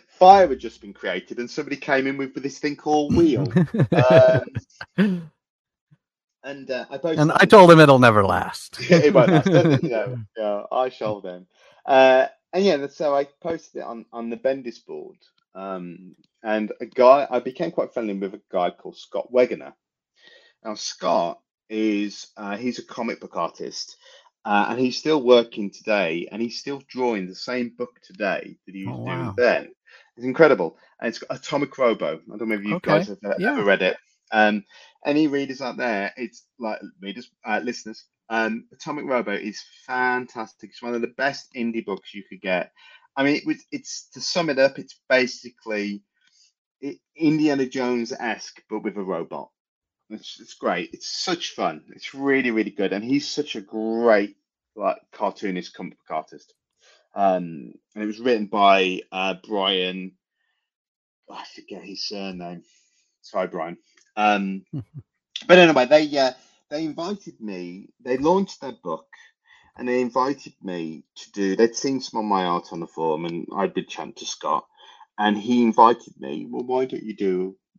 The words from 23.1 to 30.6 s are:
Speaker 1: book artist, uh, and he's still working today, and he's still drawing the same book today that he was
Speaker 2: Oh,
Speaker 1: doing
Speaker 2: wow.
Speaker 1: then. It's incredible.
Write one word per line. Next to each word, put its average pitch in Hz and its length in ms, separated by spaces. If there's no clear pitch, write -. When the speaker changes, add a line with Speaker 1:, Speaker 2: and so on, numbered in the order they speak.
Speaker 1:
book - 160
artist, - 600
uh, 104 260
and 117 100
he's 127 180
still 151 240
working 117 480
today, 90 640
and 107 100
he's 117 180
still 139 280
drawing 117 400
the 92 60
same 123 440
book - 240
today 92 540
that 92 80
he 95 120
was 123 100
Speaker 2:
Oh, 117 100
Speaker 1:
doing - 200
Speaker 2:
wow. 101 100
Speaker 1:
then. 107 380
It's 120 100
incredible. 123 520